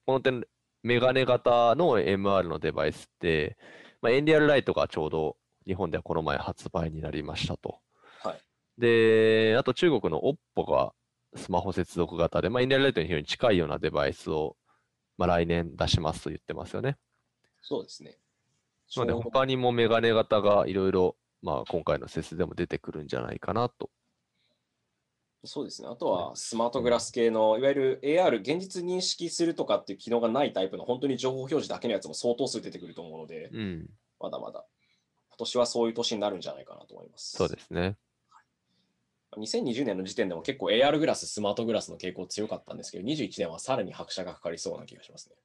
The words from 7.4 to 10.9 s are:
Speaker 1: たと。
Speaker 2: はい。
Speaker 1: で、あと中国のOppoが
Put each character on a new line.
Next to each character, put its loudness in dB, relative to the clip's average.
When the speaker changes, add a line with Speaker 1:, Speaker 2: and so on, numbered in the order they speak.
Speaker 1:
た -6
と。 -12
Speaker 2:
は -6
い。 -16
Speaker 1:
で、 6
あ 2
と 2
中 4
国 0
の 0
Oppo -2
が 4